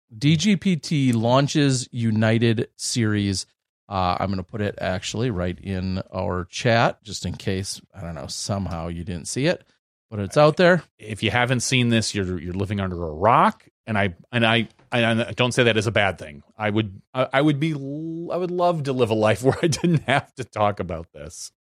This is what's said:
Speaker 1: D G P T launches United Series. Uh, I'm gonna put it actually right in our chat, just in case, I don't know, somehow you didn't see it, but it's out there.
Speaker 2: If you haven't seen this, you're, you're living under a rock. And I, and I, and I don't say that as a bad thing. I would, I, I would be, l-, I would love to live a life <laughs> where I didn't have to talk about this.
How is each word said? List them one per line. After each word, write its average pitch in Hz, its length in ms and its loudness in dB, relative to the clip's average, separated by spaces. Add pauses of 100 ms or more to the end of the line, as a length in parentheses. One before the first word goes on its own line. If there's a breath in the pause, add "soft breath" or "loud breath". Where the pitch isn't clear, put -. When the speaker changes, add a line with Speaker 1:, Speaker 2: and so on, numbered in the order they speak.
(160)
Speaker 1:
D 143 200 2
G 190 220 2
P 185 180 0
T 139 380 0
launches 127 800 2
United 113 840 2
Series. 104 680 -2 (420)
Uh, 92 320 0
I'm 95 100 -2
gonna 95 140 -4
put 107 180 -8
it 104 180 -2
actually 95 520 -4
right 87 280 -4
in 92 420 -6 (120)
our 92 320 -4
chat, 120 580 0
just 95 220 -12
in 90 100 -6
case, - 460 -6 (140)
I 98 60 -16
don't 85 140 -10
know, 73 120 -12
somehow 87 600 -6
you 85 160 -8
didn't 87 240 -10
see 131 200 -4
it, - 160 -2 (460)
but 104 100 -8
it's 98 180 -2
out 151 200 6
there. 180 260 6 (140)
Speaker 2:
If 113 260 -10
you 104 80 2
haven't 123 300 2
seen 123 280 2
this, 113 240 2
you're, 92 260 -2
you're 87 140 -8
living 98 260 -2
under 92 240 -4
a 80 80 -6
rock. 123 540 4 (220)
And 110 100 -2
I, 98 180 0 (160)
and 117 140 2
I, 113 220 4 (240)
and 117 320 2
I - 80 -8
don't 123 200 0
say 131 120 4
that 113 120 4
as 107 120 0
a 113 40 -2
bad 95 280 0
thing. 76 240 -16 (120)
I 107 140 -4
would, 104 320 -2 (120)
I, 127 200 0
I 135 80 4
would 151 180 2
be, 160 120 0
l-, 156 600 -8
I 165 60 -2
would 180 140 -4
love 175 320 0
to 135 100 -2
live 123 160 4
a 110 60 2
life 107 280 4
<laughs> - 0 -
where 131 180 4
I 175 60 2
didn't 165 360 2
have 135 320 0
to 127 80 -8
talk 104 360 -2
about 85 320 -8
this. - 400 -16 (180)